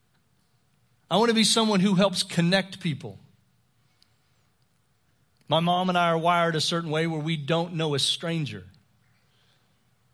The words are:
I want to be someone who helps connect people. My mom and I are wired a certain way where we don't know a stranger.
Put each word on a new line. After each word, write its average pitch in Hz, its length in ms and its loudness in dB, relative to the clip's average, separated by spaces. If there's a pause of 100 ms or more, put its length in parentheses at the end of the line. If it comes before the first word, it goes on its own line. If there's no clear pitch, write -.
(1120)
I 165 60 2
want 233 140 4
to 226 40 2
be 220 100 4
someone 214 360 2
who 196 140 2
helps 190 280 2
connect 185 560 0
people. 120 400 -8 (2250)
My 156 120 2
mom 180 280 2
and 175 100 0
I 175 100 4
are 165 100 0
wired 170 360 2
a 156 60 -2
certain 170 300 -4
way 160 160 -2
where 160 140 -4
we 160 160 -4
don't 170 380 -4
know 160 200 -2
a 135 40 -2
stranger. 135 640 -4 (1500)